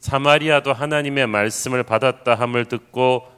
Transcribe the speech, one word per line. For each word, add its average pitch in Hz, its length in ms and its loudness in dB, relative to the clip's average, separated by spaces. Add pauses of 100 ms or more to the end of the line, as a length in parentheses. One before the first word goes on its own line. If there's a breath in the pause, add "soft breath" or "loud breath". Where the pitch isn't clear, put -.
사마리아도 143 720 2
하나님의 139 560 -2
말씀을 113 560 -2
받았다 120 500 0
함을 120 300 0
듣고 127 640 -2 (120)